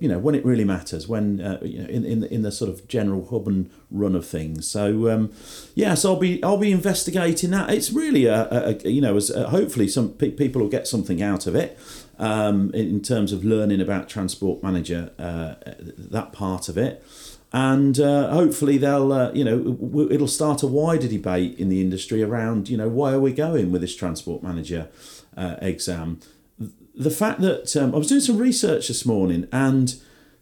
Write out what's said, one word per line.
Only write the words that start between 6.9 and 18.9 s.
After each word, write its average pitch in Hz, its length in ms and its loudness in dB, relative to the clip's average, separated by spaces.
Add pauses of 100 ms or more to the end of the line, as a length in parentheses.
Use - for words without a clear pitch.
that. 190 180 0
It's - 200 0
really 262 360 2
a, 110 260 4
a, 113 320 0
a, - 60 -2
you 131 100 2
know, 113 160 4
as, 101 160 0
uh, - 160 -2
hopefully 117 400 2
some 110 220 0
pe-, - 220 -2
people 131 300 0
will 104 80 2
get - 180 -4
something 95 340 -2
out 101 260 -2
of 87 80 0
it, - 240 -2 (400)
um, 107 540 2
in, 107 160 0
in 104 120 0
terms 104 300 0
of 95 140 -2
learning 107 340 2
about 95 300 -2
transport 95 520 -4
manager, 85 560 -4
uh, 82 460 -8
that - 720 -10
part 95 340 -6
of 85 100 -8
it. - 240 -2 (520)
And, 135 460 4
uh, 143 320 4
hopefully 147 460 4
they'll, 139 360 4